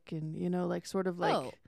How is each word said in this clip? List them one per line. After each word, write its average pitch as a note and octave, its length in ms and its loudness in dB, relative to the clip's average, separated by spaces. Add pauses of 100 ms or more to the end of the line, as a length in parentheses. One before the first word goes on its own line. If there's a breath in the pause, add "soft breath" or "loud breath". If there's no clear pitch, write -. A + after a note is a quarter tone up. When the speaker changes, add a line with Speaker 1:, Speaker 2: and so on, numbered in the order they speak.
(120)
Speaker 1:
and, D#3 280 -4
you F3+ 80 0
know, F3 180 2
like, F3 200 -2
sort F#3+ 200 0
of, F3 120 -2
like F3 160 4
Speaker 2:
Oh, C3+ 180 0 (160)